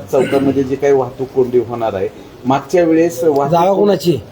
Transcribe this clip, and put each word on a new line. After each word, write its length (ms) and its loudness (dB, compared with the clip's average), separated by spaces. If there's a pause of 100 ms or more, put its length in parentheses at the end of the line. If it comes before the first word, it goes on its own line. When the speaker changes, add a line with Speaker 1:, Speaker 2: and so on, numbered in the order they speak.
(120)
Speaker 1:
चौकामध्ये 500 0
जे 120 -4
काही 180 0
वाहतूक 360 -2
कोंडी 300 0
होणार 360 -4
आहे, 140 -2 (380)
मागच्या 380 0
वेळेस 400 2
वाहतूक 340 2
Speaker 2:
जागा 140 2
कोणाची? 400 0 (200)